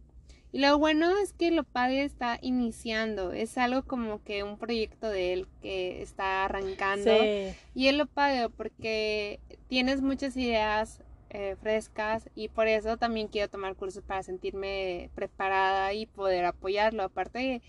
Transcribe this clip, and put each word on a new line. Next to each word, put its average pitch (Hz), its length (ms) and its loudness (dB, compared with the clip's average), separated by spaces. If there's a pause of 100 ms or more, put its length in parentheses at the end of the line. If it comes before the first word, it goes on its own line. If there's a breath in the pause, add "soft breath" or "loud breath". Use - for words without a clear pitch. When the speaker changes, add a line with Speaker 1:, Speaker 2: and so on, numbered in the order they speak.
(520 soft breath)
Speaker 1:
Y 247 80 -4
lo 285 180 8
bueno 311 400 4
es 403 160 0
que 339 160 2
lo 330 140 4
padre 262 400 0
está 247 400 -2
iniciando, 220 880 -2
es - 260 -4
algo 254 260 2
como 220 400 -4
que 202 200 -4
un 208 160 -8
proyecto 226 500 -4
de 185 240 0
él 185 140 -4 (120)
que 190 440 -6
está 190 420 -2
arrancando. 196 760 0
Speaker 2:
Sí. 208 360 0 (180 loud breath)
Speaker 1:
Y 262 140 2
es 277 80 6
lo 294 100 2
padre 269 440 2
porque 214 880 -4 (300)
tienes 254 340 2
muchas 269 340 -2
ideas, 220 640 0 (340)
eh, 196 240 -6
frescas, 220 760 -2
y 214 140 -6
por 220 180 2
eso 220 300 2
también 220 300 0
quiero 202 220 -2
tomar 190 260 -6
cursos 196 280 -8
para 190 180 -4
sentirme 190 960 -6
preparada 190 760 0
y 220 140 -4
poder 190 400 0
apoyarlo. 202 560 0
Aparte 190 380 -4
de 254 300 -2